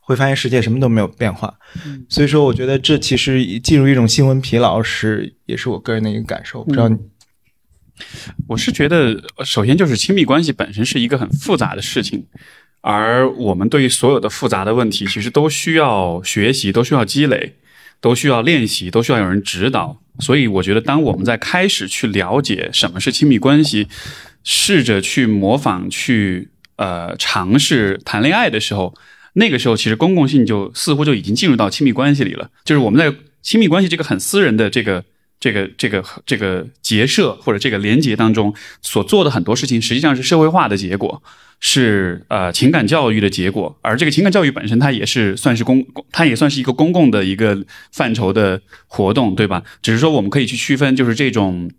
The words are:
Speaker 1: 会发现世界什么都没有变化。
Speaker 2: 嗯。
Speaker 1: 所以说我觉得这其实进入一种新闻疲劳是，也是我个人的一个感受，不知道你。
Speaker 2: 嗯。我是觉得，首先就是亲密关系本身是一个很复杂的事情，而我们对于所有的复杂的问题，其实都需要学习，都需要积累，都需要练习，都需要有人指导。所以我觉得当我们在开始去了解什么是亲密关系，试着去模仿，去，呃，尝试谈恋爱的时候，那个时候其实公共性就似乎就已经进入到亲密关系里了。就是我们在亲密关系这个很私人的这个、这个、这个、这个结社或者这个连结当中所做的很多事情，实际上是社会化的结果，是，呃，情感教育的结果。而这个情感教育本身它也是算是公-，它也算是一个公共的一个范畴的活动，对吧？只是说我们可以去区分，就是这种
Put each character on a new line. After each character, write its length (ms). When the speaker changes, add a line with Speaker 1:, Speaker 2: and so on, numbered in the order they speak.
Speaker 1:
会 140
发 120
现 80
世 160
界 100
什 100
么 100
都 80
没 120
有 60
变 260
化。 220
Speaker 2:
嗯。 240
Speaker 1:
所 140
以 40
说 180
我 80
觉 140
得 120
这 200
其 180
实 440
进 180
入 100
一 60
种 120
新 200
闻 140
疲 180
劳 240
是， 520
也 100
是 120
我 100
个 160
人 80
的 80
一 40
个 80
感 220
受， 200
不 80
知 60
道 100
你。 80
Speaker 2:
嗯。 140
我 80
是 140
觉 180
得， 320
首 200
先 120
就 100
是 100
亲 180
密 100
关 180
系 100
本 200
身 120
是 160
一 80
个 80
很 140
复 260
杂 180
的 80
事 200
情， 240
而 520
我 220
们 140
对 140
于 60
所 220
有 100
的 80
复 200
杂 160
的 100
问 160
题， 160
其 140
实 100
都 180
需 260
要 480
学 300
习， 180
都 140
需 100
要 100
积 220
累， 300
都 140
需 140
要 140
练 240
习， 240
都 120
需 100
要 60
有 60
人 180
指 280
导。 320
所 160
以 140
我 140
觉 100
得 80
当 220
我 100
们 120
在 120
开 320
始 180
去 200
了 340
解 320
什 180
么 80
是 140
亲 160
密 100
关 240
系， 240
试 400
着 180
去 260
模 320
仿， 320
去， 580
呃， 400
尝 420
试 440
谈 200
恋 120
爱 140
的 100
时 140
候， 220
那 160
个 80
时 100
候 80
其 140
实 60
公 180
共 120
性 200
就 260
似 220
乎 100
就 100
已 60
经 140
进 160
入 40
到 140
亲 160
密 80
关 220
系 100
里 80
了。 180
就 100
是 40
我 100
们 100
在 160
亲 180
密 80
关 140
系 80
这 60
个 60
很 160
私 240
人 140
的 140
这 120
个、 220
这 140
个、 240
这 140
个、 120
这 140
个 280
结 260
社 300
或 160
者 60
这 120
个 60
连 240
结 160
当 160
中 220
所 240
做 180
的 80
很 140
多 100
事 120
情， 160
实 100
际 80
上 160
是 60
社 180
会 80
化 180
的 100
结 200
果， 260
是， 680
呃， 240
情 180
感 160
教 240
育 100
的 80
结 220
果。 320
而 140
这 80
个 60
情 120
感 100
教 120
育 60
本 160
身 120
它 120
也 140
是 320
算 200
是 80
公-， 200
它 140
也 80
算 160
是 100
一 20
个 100
公 200
共 180
的 140
一 100
个 300
范 220
畴 180
的 280
活 260
动， 220
对 120
吧？ 160
只 120
是 60
说 120
我 100
们 100
可 100
以 60
去 100
区 200
分， 200
就 80
是 100
这 160
种 480